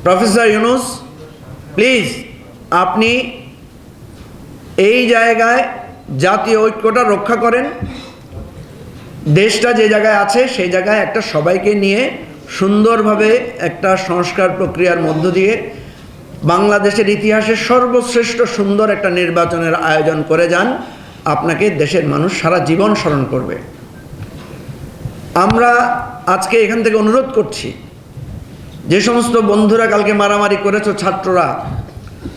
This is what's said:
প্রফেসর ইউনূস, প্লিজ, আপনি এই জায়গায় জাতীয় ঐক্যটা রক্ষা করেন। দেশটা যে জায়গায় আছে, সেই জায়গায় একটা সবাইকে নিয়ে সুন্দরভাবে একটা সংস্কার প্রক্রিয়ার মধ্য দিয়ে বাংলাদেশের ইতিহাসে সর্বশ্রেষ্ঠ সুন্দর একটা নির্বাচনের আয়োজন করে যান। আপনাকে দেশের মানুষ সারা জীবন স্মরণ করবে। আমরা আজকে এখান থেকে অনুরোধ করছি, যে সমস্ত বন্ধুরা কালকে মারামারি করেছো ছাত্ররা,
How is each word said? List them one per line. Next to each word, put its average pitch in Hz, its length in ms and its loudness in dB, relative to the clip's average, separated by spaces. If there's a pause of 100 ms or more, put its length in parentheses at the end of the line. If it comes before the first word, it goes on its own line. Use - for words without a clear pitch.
প্রফেসর 208 440 4
ইউনূস, 233 360 2 (920)
প্লিজ, 226 300 2 (640)
আপনি 190 380 2 (1700)
এই 226 320 2
জায়গায় 233 540 4 (540)
জাতীয় 202 440 2
ঐক্যটা 220 420 2
রক্ষা 208 320 0
করেন। 240 300 0 (1700)
দেশটা 214 400 2
যে 214 160 4
জায়গায় 214 260 4
আছে, 247 320 2
সেই 185 220 -4
জায়গায় 190 300 2
একটা 208 220 -2
সবাইকে 185 540 0
নিয়ে 202 360 0 (380)
সুন্দরভাবে 214 800 2 (300)
একটা 190 380 0
সংস্কার 180 520 0
প্রক্রিয়ার 175 500 0
মধ্য 156 320 0
দিয়ে 190 400 0 (720)
বাংলাদেশের 202 680 2
ইতিহাসে 214 460 2
সর্বশ্রেষ্ঠ 240 840 2
সুন্দর 208 480 2
একটা 202 200 0
নির্বাচনের 170 680 0
আয়োজন 156 520 0
করে 165 200 2
যান। 202 300 0 (480)
আপনাকে 160 440 0
দেশের 151 380 0
মানুষ 147 340 -2
সারা 170 180 2
জীবন 180 360 2
স্মরণ 147 300 0
করবে। 123 320 -4 (1800)
আমরা 240 680 2 (260)
আজকে 269 360 0
এখান 220 200 0
থেকে 214 120 2
অনুরোধ 220 380 2
করছি, - 400 -4 (1120)
যে 190 140 4
সমস্ত 240 360 2
বন্ধুরা 214 500 4
কালকে 214 260 2
মারামারি 202 500 2
করেছো 208 300 0
ছাত্ররা, 180 720 -2 (720)